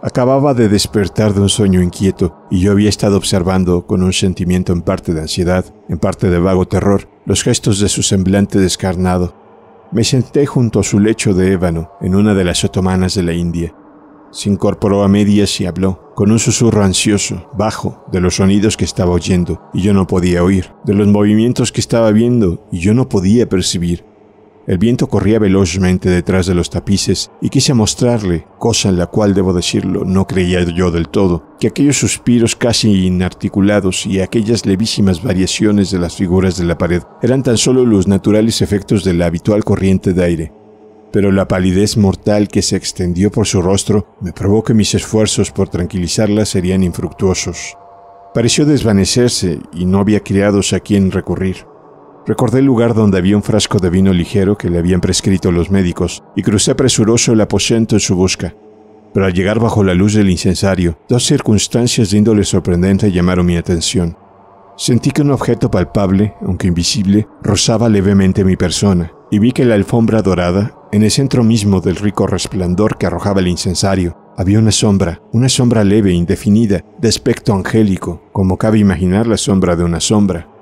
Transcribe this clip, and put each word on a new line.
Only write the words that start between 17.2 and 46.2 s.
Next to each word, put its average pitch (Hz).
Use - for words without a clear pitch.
bajo, 104
de 92
los 90
sonidos 101
que 98
estaba 90
oyendo, 87
y -
yo 101
no 95
podía 87
oír, 95
de 110
los 101
movimientos 107
que -
estaba 113
viendo, 110
y 87
yo 98
no 127
podía 101
percibir. 87
El 92
viento 123
corría 104
velozmente 92
detrás 90
de 95
los 85
tapices, -
y -
quise 139
mostrarle, 107
cosa 110
en 92
la 87
cual, 104
debo 95
decirlo, 92
no 92
creía 90
yo 87
del 82
todo, 92
que 113
aquellos 139
suspiros -
casi 107
inarticulados 95
y 95
aquellas 110
levísimas 98
variaciones 98
de 92
las 85
figuras 92
de 87
la 85
pared 87
eran 131
tan 117
solo 127
los 98
naturales 104
efectos 98
de 92
la 85
habitual 104
corriente 95
de 90
aire. 82
Pero 101
la 95
palidez 95
mortal 104
que 107
se -
extendió 90
por 113
su -
rostro 196
me 180
probó -
que 226
mis 107
esfuerzos 107
por 98
tranquilizarla 101